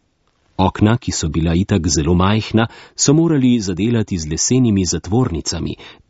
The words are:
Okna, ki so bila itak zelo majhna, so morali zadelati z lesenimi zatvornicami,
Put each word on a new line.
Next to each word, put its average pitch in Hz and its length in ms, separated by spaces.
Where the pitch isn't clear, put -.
Okna, 104 400
ki - 160
so 85 160
bila 82 240
itak 92 320
zelo 85 320
majhna, 107 480
so 143 180
morali 139 480
zadelati 98 560
z 78 80
lesenimi 101 580
zatvornicami, 85 920